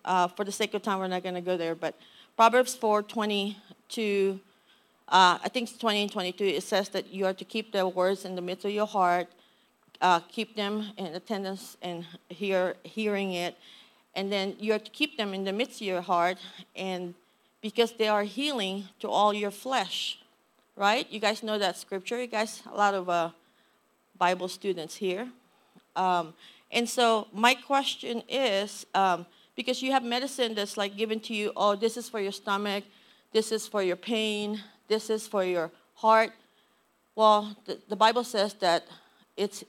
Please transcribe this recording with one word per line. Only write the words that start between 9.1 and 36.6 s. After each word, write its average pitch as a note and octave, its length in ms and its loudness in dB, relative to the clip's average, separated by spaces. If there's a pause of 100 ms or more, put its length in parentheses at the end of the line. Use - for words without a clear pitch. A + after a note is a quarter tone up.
uh, F3 260 6
keep - 260 -8
them G#3 440 -4
in G3 80 -6
attendance F#3+ 760 -8
and E3+ 240 -8 (240)
hear, F3+ 560 0
hearing G3+ 480 -2
it, F3 240 -4 (580)
and G3 160 -4
then G3 300 -2
you G#3+ 140 0
are G#3+ 40 0
to G#3+ 120 -12
keep - 260 -10
them G3+ 160 -4
in F#3+ 120 -4
the F#3+ 100 -2
midst B3 260 -4
of G#3+ 60 -8
your F3+ 160 -2
heart, F3+ 340 2 (400)
and F3+ 380 -6 (480)
because A3+ 300 2
they A3 140 0
are G#3 180 2
healing G3+ 600 -4 (160)
to G#3+ 80 -6
all G#3 240 4
your G#3 180 -2
flesh, G3+ 680 -4 (580)
right? G#3 340 2
You G#3 100 -8
guys G#3+ 220 0
know G#3+ 160 -2
that F#3+ 200 0
scripture. G3+ 420 -6
You B3 60 -6
guys, A3 440 -4
a - 60 -12
lot G3+ 160 4
of, F#3 160 -2
uh, E3+ 220 2 (880)
Bible F#3 300 2
students F3+ 480 -6
here. G3+ 320 -4 (680)
Um, F3 380 0 (380)
and A#3+ 160 0
so A3+ 440 2
my A#3 220 4
question C4 760 -2
is, G#3 640 0
um, F3+ 320 2 (300)
because B3 280 -4
you C4 100 0
have C4+ 100 4
medicine A#3+ 520 -2
that's, G#3 220 -4
like, G3+ 200 -2
given A3 240 -2
to A3+ 120 -10
you, G#3 220 -2
"Oh, G3+ 220 4
this A3+ 200 0
is A#3+ 120 -10
for A3 120 -6
your G3 120 -4
stomach, G3+ 520 -4 (480)
this A3 200 0
is G#3+ 160 -2
for G#3 140 0
your F3+ 140 0
pain, G#3+ 640 -2 (280)
this G#3+ 200 0
is G#3+ 200 -4
for G3 160 0
your F3 260 0 (240)
heart." A3 380 6 (800)